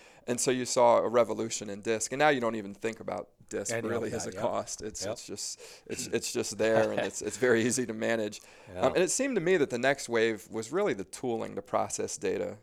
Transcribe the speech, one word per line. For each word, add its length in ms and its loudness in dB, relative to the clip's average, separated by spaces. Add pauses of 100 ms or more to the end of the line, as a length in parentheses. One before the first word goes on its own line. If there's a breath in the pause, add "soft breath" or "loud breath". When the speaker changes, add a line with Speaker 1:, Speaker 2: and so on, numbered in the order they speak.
(280 loud breath)
Speaker 1:
And 120 0
so 120 2
you 140 0
saw 340 8
a 100 4
revolution 600 0
in 120 -10
disk. 320 -2
And 60 -2
now 100 6
you 100 2
don't 160 0
even 180 -6
think 280 -6
about 260 -8 (220)
disk 240 -4
Speaker 2:
Any 60 -2
of 120 -4
Speaker 1:
really 220 -4
as 120 -6
a 40 -8
Speaker 2:
that, 60 -10
yep. 60 -8
Speaker 1:
cost. 400 -4
It's, 220 -8
Speaker 2:
Yep. 80 -4
Speaker 1:
it's 160 -10
just, 340 -10 (260 loud breath)
it's, 200 -8
it's 240 -4
just 260 -4
there, 340 4
and 100 -2
it's, 200 -6
it's 140 -6
very 300 4
easy 200 0
to 80 -4
manage. 520 -2
Speaker 2:
<laughs> 60 -20 (220 loud breath)
Yeah. 100 -2
Speaker 1:
Um, 100 4
and 100 4
it 80 2
seemed 240 0
to 60 2
me 160 4
that 120 2
the 80 -2
next 300 2
wave 420 2
was 220 -8
really 220 0
the 100 -4
tooling 520 -6
to 60 -4
process 540 -2
data 480 -2